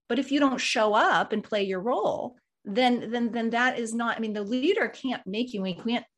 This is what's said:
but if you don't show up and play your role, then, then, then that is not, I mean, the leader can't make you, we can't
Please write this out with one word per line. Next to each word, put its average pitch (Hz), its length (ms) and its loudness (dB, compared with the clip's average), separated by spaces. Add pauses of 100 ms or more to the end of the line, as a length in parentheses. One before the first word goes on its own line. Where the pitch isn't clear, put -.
but 240 120 0
if - 100 -4
you 277 80 2
don't 269 220 2
show 214 340 2
up 220 380 4
and 208 100 -2
play 208 220 -2
your 190 160 -2
role, 254 560 -2 (280)
then, 233 460 2
then, 233 220 0
then 226 180 -2
that 240 300 0
is 226 120 -6
not, 233 240 -2
I - 40 -4
mean, 220 140 -4
the 208 100 -4
leader 254 420 0
can't - 400 -6
make 233 260 -4
you, 196 100 -4
we 190 120 -2
can't 226 300 -2 (140)